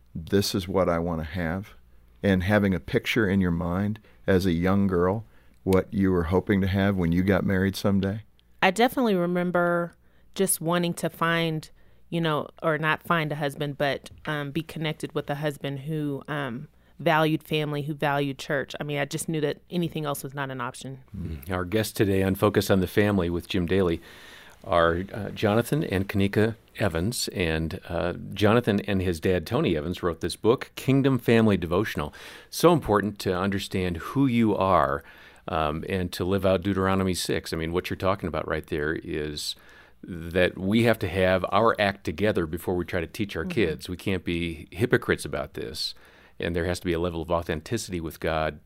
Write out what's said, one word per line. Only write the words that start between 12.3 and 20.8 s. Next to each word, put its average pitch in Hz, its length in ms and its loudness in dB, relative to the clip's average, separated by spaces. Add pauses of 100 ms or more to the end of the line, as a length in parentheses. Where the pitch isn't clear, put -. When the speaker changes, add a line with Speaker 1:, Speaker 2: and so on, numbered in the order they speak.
Speaker 2:
or 156 160 2
not 156 240 0
find 156 300 0
a 147 40 -4
husband, 147 420 -4
but, 139 320 -2 (160)
um, 147 240 -4
be 156 120 -4
connected 156 520 -8
with 147 160 -4
a 143 60 -4
husband 143 440 -6
who, 147 480 -6
um, 143 400 -6 (320)
valued 156 420 2
family, 151 400 -4
who 147 120 -6
valued 143 440 -2
church. - 400 -6
I - 60 -8
mean, 147 140 -6
I 143 80 -2
just 151 200 -8
knew 160 140 -2
that 143 160 -2 (140)
anything 165 340 -4
else 143 180 -4
was 135 120 -12
not 139 160 -6
an 131 100 -8
option. 131 380 -10 (180)